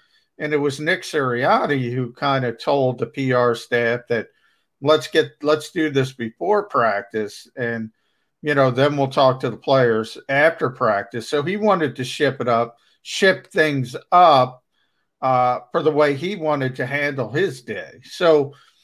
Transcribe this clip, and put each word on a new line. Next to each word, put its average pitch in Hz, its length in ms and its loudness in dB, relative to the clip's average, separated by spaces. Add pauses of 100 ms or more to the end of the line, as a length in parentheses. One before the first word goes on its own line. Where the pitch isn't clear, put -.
(380)
And 151 140 -6
it 151 60 0
was 139 240 -2
Nick 180 220 -2
Sirianni 135 920 0
who 123 180 -4
kind 135 320 -2
of 117 160 -6
told 131 380 0
the 117 100 -6
P 131 240 -4
R 123 240 2
staff 120 540 -2
that, 113 180 -2 (540)
"Let's 147 260 2
get, 143 240 0 (100)
let's 147 300 -2
do 156 180 -2
this 135 220 -2
before 170 520 -4
practice." 107 920 -4
And, 117 360 -6 (520)
you 147 100 -2
know, 139 160 4
then 139 260 2
we'll 139 120 0
talk 131 320 2
to 135 100 -4
the 104 80 -10
players 117 580 0 (140)
after 147 400 2
practice. 110 580 -2
So 147 140 -2
he 180 160 -4
wanted 185 380 0
to 131 80 -8
ship 135 360 -2
it 120 80 -4
up, 117 300 0 (240)
ship - 460 0
things 143 480 0 (160)
up, 143 520 6 (600)
uh, 123 380 2 (100)
for 170 100 -2
the 151 100 2
way 147 220 2
he 175 220 -6
wanted 147 400 -2
to 135 100 -4
handle 135 460 -4
his 151 320 -2
day. - 400 -12
So, 151 500 2 (300)